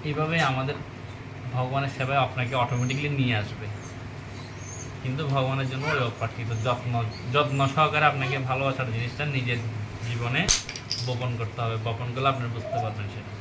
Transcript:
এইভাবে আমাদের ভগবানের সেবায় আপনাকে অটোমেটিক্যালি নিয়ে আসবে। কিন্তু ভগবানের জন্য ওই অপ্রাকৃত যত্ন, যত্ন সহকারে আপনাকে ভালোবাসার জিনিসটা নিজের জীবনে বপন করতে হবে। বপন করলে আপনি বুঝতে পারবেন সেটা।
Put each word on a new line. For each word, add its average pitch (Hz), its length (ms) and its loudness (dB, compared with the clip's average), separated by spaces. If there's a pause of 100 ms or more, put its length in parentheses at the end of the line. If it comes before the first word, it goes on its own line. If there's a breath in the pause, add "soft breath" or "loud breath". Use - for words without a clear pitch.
এইভাবে 156 380 2
আমাদের 135 320 2 (760)
ভগবানের 131 360 0 (100)
সেবায় 135 200 2
আপনাকে 127 360 2
অটোমেটিক্যালি 131 640 2
নিয়ে 123 200 4
আসবে। 104 300 -4 (1400)
কিন্তু 135 240 -2
ভগবানের 135 440 2
জন্য 131 160 -2
ওই 151 120 2
অপ্রাকৃত 113 640 -2
যত্ন, 120 400 2 (280)
যত্ন 139 420 4
সহকারে 151 300 4
আপনাকে 135 340 4
ভালোবাসার 131 540 0
জিনিসটা 120 340 -2
নিজের 123 300 0 (520)
জীবনে 120 380 0 (600)
বপন 120 320 0
করতে 113 240 -4
হবে। 113 140 0
বপন 117 380 -2
করলে 131 140 2
আপনি 127 200 0
বুঝতে 113 340 -4
পারবেন 104 320 -4
সেটা। 101 260 -10